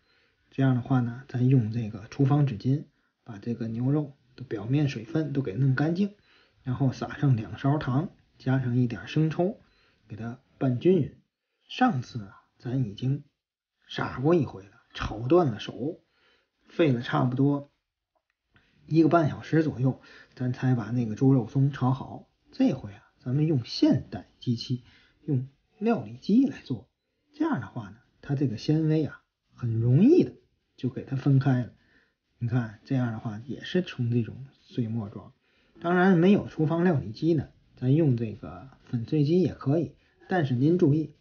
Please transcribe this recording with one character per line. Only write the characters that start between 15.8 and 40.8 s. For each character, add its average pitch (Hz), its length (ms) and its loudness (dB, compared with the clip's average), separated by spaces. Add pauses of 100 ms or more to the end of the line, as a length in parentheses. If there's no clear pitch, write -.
费 156 240 2
了 120 80 -2
差 131 240 -2
不 123 100 0
多 139 340 2 (1200)
一 160 160 4
个 147 60 6
半 160 200 4
小 98 120 -10
时 160 220 0
左 113 160 -4
右， 131 220 0 (340)
咱 127 160 -4
才 127 240 0
把 110 160 -4
那 120 140 -2
个 107 100 -6
猪 135 160 4
肉 120 160 2
松 139 240 0
炒 127 200 -2
好。 - 360 -8 (240)
这 254 220 2
回 104 180 -10
啊， - 120 -20 (160)
咱 127 160 -4
们 151 120 2
用 139 160 2
现 - 460 0
代 - 180 -12 (120)
机 120 180 -2
器， 123 260 -6 (400)
用 131 240 -2 (300)
料 202 260 0
理 113 140 -14
机 247 280 4
来 - 200 -4
做。 - 240 -8 (420)
这 311 140 -4
样 240 160 -2
的 95 60 -12
话 104 220 -12
呢， 98 80 -20 (240)
它 143 140 -4
这 135 140 0
个 104 80 -8
纤 156 320 0
维 156 160 2
啊， - 160 -12 (320)
很 113 260 -4
容 123 240 6
易 311 200 8
的 - 100 -4 (420)
就 123 140 -4
给 - 160 -12
它 135 100 -6
分 135 240 4
开 127 240 2
了。 98 80 -12 (680)
你 120 120 -4
看， 113 340 -4
这 135 120 -4
样 120 180 -2
的 107 60 -8
话 110 260 -10
也 - 180 -12
是 185 180 -2
成 120 300 -4
这 120 120 2
种 104 220 -12 (140)
碎 113 300 -6
末 113 180 -6
状。 - 240 -16 (480)
当 170 160 0
然， 185 220 6
没 185 160 6
有 - 140 0
厨 - 180 -2
房 165 180 0
料 170 160 2
理 104 120 -8
机 160 220 0
呢， 139 140 -2 (300)
咱 127 160 2
用 147 240 4
这 113 160 -6
个 92 340 -16 (160)
粉 113 220 -6
碎 151 180 0
机 170 180 4
也 123 120 0
可 143 260 -2
以。 143 160 -6 (320)
但 175 180 0
是 127 80 0
您 147 240 2
注 151 160 4